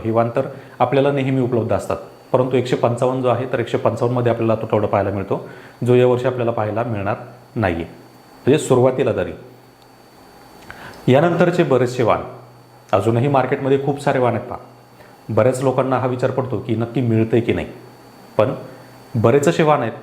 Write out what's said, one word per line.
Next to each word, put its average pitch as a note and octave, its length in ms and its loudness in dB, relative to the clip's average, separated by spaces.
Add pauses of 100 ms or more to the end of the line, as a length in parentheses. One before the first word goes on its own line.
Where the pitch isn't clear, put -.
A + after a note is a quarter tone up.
ही A2+ 60 -2
वाण A#2 240 2
तर C3+ 60 0 (380)
आपल्याला C3+ 320 2
नेहमी C3+ 300 0
उपलब्ध A2 320 0
असतात, F#2 240 -4 (340)
परंतु B2+ 240 2
एकशे B2 200 0
पंचावन्न B2+ 460 0
जो B2 60 0
आहे, A#2+ 260 0
तर B2+ 60 -2
एकशे A#2+ 180 -4
पंचावन्नमध्ये A#2+ 540 0
आपल्याला A2+ 240 0
तुटवडा A2 320 -2
पाहायला G2 240 0
मिळतो, G2 380 -6 (380)
जो B2 80 4
यावर्षी B2 320 4
आपल्याला B2 240 -2
पाहायला G#2+ 320 -4
मिळणार G#2+ 320 -4 (400)
नाहीये, F2+ 280 -2
म्हणजे - 760 -4
सुरुवातीला B2+ 580 2
तरी. F2 160 -4 (1800)
यानंतरचे E3+ 520 4
बरेचसे B2+ 400 0
वाण, F#2 160 2 (720)
अजूनही A#2 360 2
मार्केटमध्ये C3+ 580 0
खूप C#3+ 160 -2
सारे C3+ 180 0
वाण A#2+ 160 2
आहेत G#2+ 120 -6
पहा. - 120 -12 (680)
बऱ्याच B2 340 2
लोकांना C3 340 0
हा B2 100 -2
विचार B2 240 -2
पडतो A2 360 -4
की A2+ 80 -2
नक्की A2+ 260 -4
मिळतंय A2+ 380 2
की A2 140 -2
नाही, E2 140 -4 (680)
पण A2+ 160 2 (640)
बरेच A#2+ 320 4
असे E3+ 160 2
वाण D3+ 180 2
आहेत. A2+ 220 -6